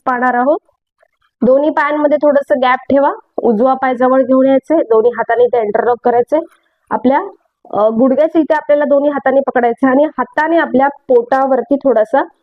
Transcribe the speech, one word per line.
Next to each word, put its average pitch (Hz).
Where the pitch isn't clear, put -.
पाहणार 254
आहोत. 269
दोन्ही 277
पायांमध्ये 302
थोडंसं 285
गॅप 254
ठेवा, 277
उजवा 240
पाय 262
जवळ 254
घेऊन 262
यायचंय, 269
दोन्ही 440
हाताने 233
इथे 254
इंटरलॉक 226
करायचंय. 247
आपल्या, 247
अ, 214
गुडघ्याच्या 269
इथे 302
आपल्याला 294
दोन्ही 285
हाताने 269
पकडायचं 240
आणि 269
हाताने 311
आपल्या 269
पोटावरती 262
थोडासा 262